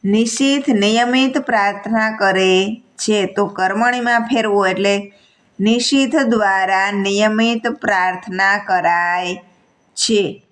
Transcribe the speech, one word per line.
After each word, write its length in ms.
"નિશીથ 640
નિયમિત 680
પ્રાર્થના 760
કરે 680
છે", 300
તો 200
કર્મણીમાં 720
ફેરવો 460
એટલે 460
"નિશીથ 560
દ્વારા 760
નિયમિત 800
પ્રાર્થના 920
કરાય 760
છે". 560